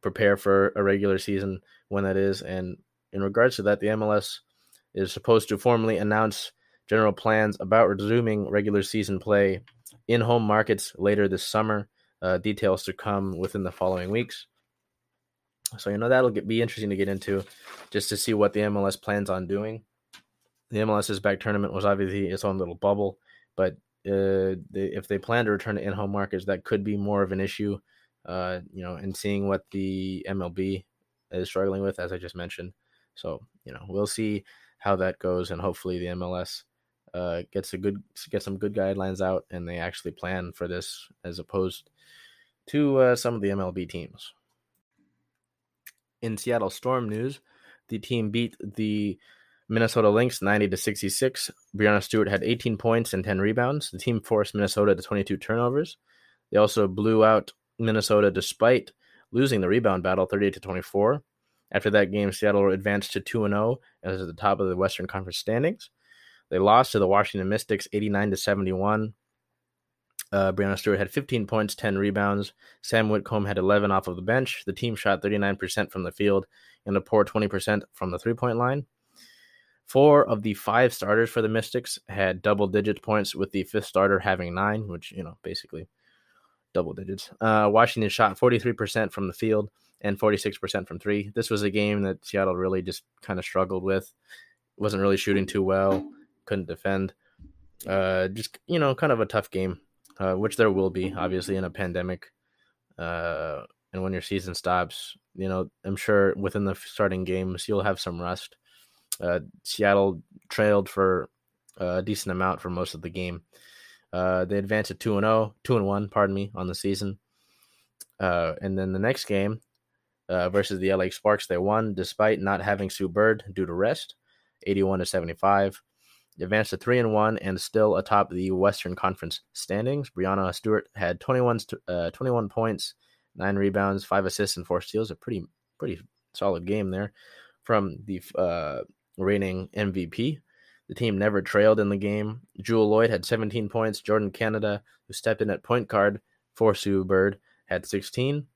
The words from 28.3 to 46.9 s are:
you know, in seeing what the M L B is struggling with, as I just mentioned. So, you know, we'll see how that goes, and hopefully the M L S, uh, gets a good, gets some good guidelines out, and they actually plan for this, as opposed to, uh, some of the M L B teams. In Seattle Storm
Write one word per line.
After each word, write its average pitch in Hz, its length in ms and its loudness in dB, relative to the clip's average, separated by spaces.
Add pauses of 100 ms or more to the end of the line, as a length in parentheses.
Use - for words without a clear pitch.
you 95 80 -12
know, 90 140 -8
in 95 180 -8
seeing 101 340 -2
what 98 240 -2
the 95 560 -6
M 95 140 -6
L 87 80 -6
B 95 360 -4 (460)
is 90 180 -6
struggling 98 340 -2
with, 98 160 -4
as 90 120 -6
I 92 60 -8
just 87 180 -14
mentioned. 87 380 -12 (420)
So, - 300 -12 (200)
you 65 80 -16
know, 78 140 -16
we'll 101 200 -2
see 107 380 -4 (320)
how 101 180 0
that 92 240 -2
goes, 90 320 -2
and 87 100 -8
hopefully 92 380 -4
the 87 80 -6
M 90 160 -6
L 90 120 -6
S, - 280 -8 (500)
uh, 87 280 -4 (100)
gets - 220 -6
a 95 40 -8
good, 101 240 -4 (280)
gets - 160 -4
some 98 120 -8
good 101 160 -4
guidelines 95 460 -2
out, 95 320 -2
and 87 160 -10
they 87 120 -8
actually 85 320 -8
plan 90 420 -6
for 87 140 -8
this, 87 400 -10 (160)
as 87 160 -12
opposed 92 500 -6 (800)
to, 143 320 2
uh, 123 160 6
some 120 180 -2
of 113 80 -4
the 101 100 0
M 98 80 -2
L 92 120 -4
B 90 140 -6
teams. - 480 -14 (1900)
In 110 160 -4
Seattle 117 320 0
Storm 123 400 -2